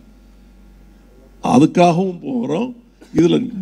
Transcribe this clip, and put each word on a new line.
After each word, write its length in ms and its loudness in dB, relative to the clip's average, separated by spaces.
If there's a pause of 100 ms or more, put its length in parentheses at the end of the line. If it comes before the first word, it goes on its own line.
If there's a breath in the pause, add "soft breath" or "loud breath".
(1400)
அதுக்காகவும் 800 2
போறோம். 520 -6 (400)
இதுல 360 0 (100)